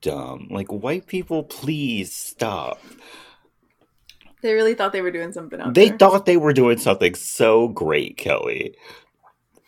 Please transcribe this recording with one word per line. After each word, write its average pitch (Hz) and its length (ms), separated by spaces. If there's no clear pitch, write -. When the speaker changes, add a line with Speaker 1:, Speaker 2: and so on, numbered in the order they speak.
Speaker 1:
dumb. 67 500
Like, 98 200
white 127 360
people, 170 360
please 135 680
stop." 90 680
Speaker 2:
They 226 120
really 220 220
thought 196 180
they 196 80
were 180 100
doing 170 220
something 160 260
out 123 140
Speaker 1:
They 202 160
Speaker 2:
there. 214 80
Speaker 1:
thought 196 300
they 175 100
were 151 160
doing 120 240
something 107 380
so 113 540
great, 78 480
Kelly. - 580